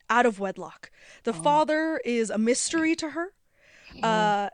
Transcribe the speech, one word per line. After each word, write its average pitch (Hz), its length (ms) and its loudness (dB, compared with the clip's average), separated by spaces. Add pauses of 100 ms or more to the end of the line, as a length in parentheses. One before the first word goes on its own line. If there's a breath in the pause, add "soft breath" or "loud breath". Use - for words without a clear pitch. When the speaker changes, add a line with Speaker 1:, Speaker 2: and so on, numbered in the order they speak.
Speaker 1:
out 240 160 4
of 202 140 2
wedlock. 185 520 -10 (320 loud breath)
The 226 80 -2
Speaker 2:
Oh. 165 100 -6
Speaker 1:
father 302 640 2
is 233 240 -2
a - 80 -4
mystery 320 580 0
to 330 160 -8
her. 339 220 -8 (640 loud breath)
Speaker 2:
Mm. - 80 -8
Speaker 1:
Uh, 208 500 2